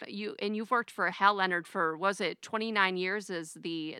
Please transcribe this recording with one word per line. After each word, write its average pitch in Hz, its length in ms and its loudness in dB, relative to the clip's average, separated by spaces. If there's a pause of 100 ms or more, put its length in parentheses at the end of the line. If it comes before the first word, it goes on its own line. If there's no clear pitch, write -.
You, 208 320 -8
and 208 160 -2
you've 214 160 -4
worked 233 220 2
for 180 180 0
Hal 202 240 6
Leonard 185 320 0
for, 160 300 0
was 190 240 0
it 180 220 -2
twenty-nine 214 540 2
years 185 320 -2
as 170 260 -6
the, 160 460 -6